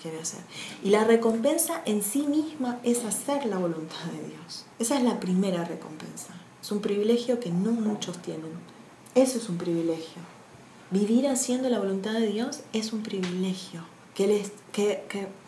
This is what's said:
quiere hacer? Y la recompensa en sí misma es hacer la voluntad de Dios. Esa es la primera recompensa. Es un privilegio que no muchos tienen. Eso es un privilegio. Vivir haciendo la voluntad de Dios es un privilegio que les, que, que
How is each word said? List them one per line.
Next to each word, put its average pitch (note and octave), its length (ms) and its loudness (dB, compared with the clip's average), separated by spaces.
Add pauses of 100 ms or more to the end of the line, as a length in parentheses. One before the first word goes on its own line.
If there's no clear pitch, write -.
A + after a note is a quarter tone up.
quiere D#3+ 160 -8
hacer? - 220 -8 (420)
Y G3 80 2
la G#3+ 140 8
recompensa A#3 800 4
en G#3 180 2
sí C#4 240 0
misma C#4+ 560 0
es A#3+ 220 2
hacer C4 420 -2
la F#3+ 120 0
voluntad E3 540 -4
de D#3 160 -8
Dios. - 380 -14 (120)
Esa A#3 200 0
es B3 60 2
la A#3 160 2
primera F#3 440 2
recompensa. D#3+ 720 -12 (260)
Es - 120 -6
un G#3 80 0
privilegio A3+ 580 2
que E3+ 120 -4
no F#3 200 2
muchos G#3 500 -2
tienen. D#3+ 300 -8 (640)
Eso B3+ 240 6
es A3 100 -6
un F3 80 -2
privilegio. E3 640 -2 (720)
Vivir A3 380 4
haciendo B3+ 400 0
la A#3 100 2
voluntad G3 340 -2
de A3+ 140 2
Dios A3+ 340 -2 (120)
es A3 200 -2
un A3 120 -4
privilegio F#3 800 -4 (320)
que G3 120 2
les, G3+ 240 2 (220)
que, G3+ 360 0
que G3 200 -6 (200)